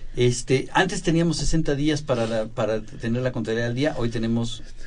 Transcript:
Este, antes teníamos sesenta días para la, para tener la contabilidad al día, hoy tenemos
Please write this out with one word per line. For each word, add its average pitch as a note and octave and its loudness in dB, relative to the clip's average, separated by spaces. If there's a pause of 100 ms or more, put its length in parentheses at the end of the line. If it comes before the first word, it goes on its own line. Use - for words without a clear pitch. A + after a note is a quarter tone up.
(160)
Este, B2 2
antes F#3+ 2
teníamos E3 2
sesenta D#3 2
días D3 2
para A#2 0
la, A2+ 0
para A2 -2
tener A#2 -4
la B2+ 0
contabilidad A#2 -2
al A#2+ -2
día, D3 0
hoy A#2 0
tenemos A#2 -2 (240)